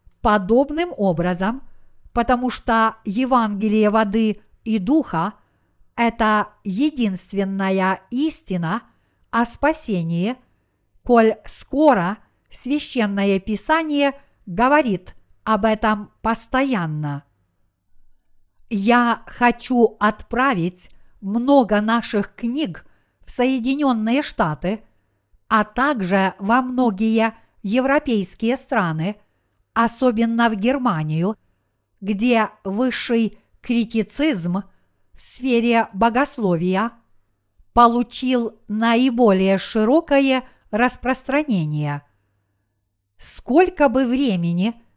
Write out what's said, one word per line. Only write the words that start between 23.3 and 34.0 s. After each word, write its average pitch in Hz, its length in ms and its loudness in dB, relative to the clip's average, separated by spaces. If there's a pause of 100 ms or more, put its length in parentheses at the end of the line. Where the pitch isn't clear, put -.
Соединённые 262 920 0
Штаты, 175 600 -4 (680)
а 214 160 2
также 202 760 0
во 226 240 0
многие 226 720 0 (280)
европейские 247 920 0
страны, 180 600 -2 (580)
особенно 233 760 2
в 220 60 -2
Германию – 190 800 -2 (640)
где 214 500 0 (140)
высший 226 760 -2 (220)
критицизм 220 1040 -2 (500)